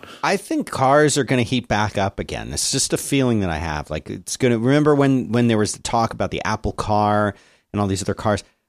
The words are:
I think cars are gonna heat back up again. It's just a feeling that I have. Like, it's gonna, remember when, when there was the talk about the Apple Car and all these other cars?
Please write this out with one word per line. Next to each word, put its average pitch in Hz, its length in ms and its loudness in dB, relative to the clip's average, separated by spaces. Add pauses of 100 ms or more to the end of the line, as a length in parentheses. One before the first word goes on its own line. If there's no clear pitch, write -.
(240)
I 170 120 0
think 302 340 -4
cars 139 480 4
are 135 60 2
gonna 123 180 2
heat 123 260 -2
back 104 300 0
up 98 200 -2
again. 110 340 -8
It's - 200 -4
just - 200 -2
a 165 40 2
feeling 123 440 0
that 92 100 0
I 80 80 -2
have. 76 320 -6
Like, 78 200 -8
it's 98 260 -10
gonna, 120 220 2
remember 147 360 4
when, 139 360 2
when 120 160 2
there 113 120 4
was 104 160 0
the - 80 -18
talk 117 320 0
about 95 160 -4
the 82 140 -6
Apple 107 280 -4
Car 104 640 2 (380)
and 101 80 -2
all 104 60 0
these 95 160 -2
other 98 120 -2
cars? 104 280 -2 (260)